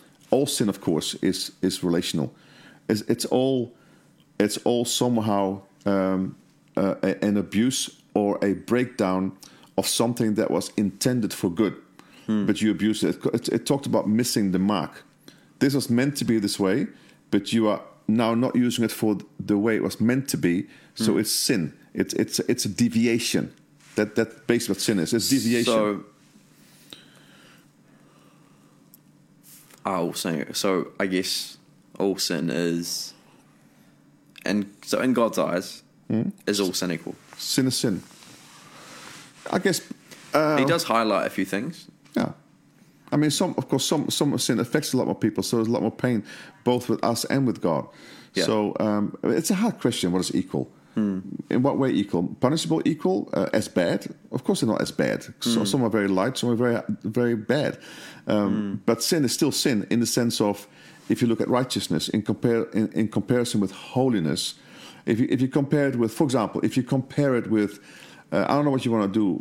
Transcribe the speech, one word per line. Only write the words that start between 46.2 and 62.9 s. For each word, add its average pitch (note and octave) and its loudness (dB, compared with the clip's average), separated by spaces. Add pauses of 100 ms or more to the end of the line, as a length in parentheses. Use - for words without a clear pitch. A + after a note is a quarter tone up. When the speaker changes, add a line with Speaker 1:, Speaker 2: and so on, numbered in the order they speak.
Speaker 1:
both B2 0
with - 0
us A#2 0
and C3+ 0
with F#2+ -2
God. D#2 0 (480)
Speaker 2:
Yeah. F2+ 0
Speaker 1:
So, G#2+ 0
um, G#2 0
it's - 2
a G3+ 2
hard G#3+ 0
question, F#2+ 0
what F#2 2
is - -2
equal? D2 -2 (240)
Speaker 2:
Hmm. G2+ 0 (300)
Speaker 1:
In B2 2
what C#3 2
way C3 2
equal? F2+ 0
Punishable D#3 2
equal? F#3 0
Uh, - 0
as - 0
bad? F#2 0 (240)
Of B2+ -6
course - 0
they're A#2 2
not - 0
as - -2
bad. A1 0 (160)
So, A#2+ 0
Speaker 2:
Hmm. - 0
Speaker 1:
some B2+ 2
are A2 2
very G2+ 2
light, G2 0
some B2 -2
are A#2 2
very, A#2 2 (220)
very A#2 2
bad. A#2+ 0 (500)
Um, G#2 2
Speaker 2:
Hmm. G#2 -4 (100)
Speaker 1:
but A#2+ 2
sin D#3 2
is A2+ 0
still C#3 2
sin A#2 0
in A#2 2
the A2+ 2
sense A#2 0
of, G#2 0 (420)
if - 0
you A#2+ 4
look A2+ 0
at - 0
righteousness A#2+ 0
in G#2+ 0
compare-, A2+ 0
in, G#2 0